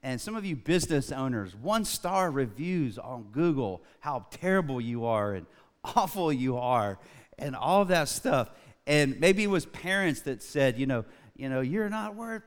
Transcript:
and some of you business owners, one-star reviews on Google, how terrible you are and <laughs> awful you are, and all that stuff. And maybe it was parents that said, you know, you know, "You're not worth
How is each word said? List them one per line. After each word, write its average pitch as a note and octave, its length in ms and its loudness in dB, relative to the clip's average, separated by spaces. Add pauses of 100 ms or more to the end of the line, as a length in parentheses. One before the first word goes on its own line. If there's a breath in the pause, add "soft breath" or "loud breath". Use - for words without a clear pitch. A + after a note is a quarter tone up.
and B2+ 180 -4
some G#3+ 160 -8
of G#3 80 -6
you F3+ 100 -2
business D#3 560 0
owners, B2 460 -4
one-star F#3 720 0
reviews C3+ 680 -2
on A#2+ 340 -10
Google, C3+ 500 0 (180 soft breath)
how C3 300 -6
terrible E3+ 500 0
you A#2 260 -2
are G#2 280 2
and F2 120 -8 (180 soft breath)
<laughs> - 200 -20
awful F#3 480 2
you B2+ 260 0
are, A#2+ 400 0 (400 loud breath)
and C3+ 180 -8
all F#3+ 300 4
that E3+ 220 4
stuff. C#3 420 0 (360 loud breath)
And C#3+ 320 4
maybe F#3+ 240 4
it G#3 60 2
was F#3 180 0
parents F#3 560 -2
that C3+ 200 -6
said, C3+ 360 2
you C3+ 80 0
know, A#2+ 180 0 (320 loud breath)
you - 120 -8
know, C3 120 0
"You're G3 300 -2
not G#3+ 240 -6
worth A3+ 320 -10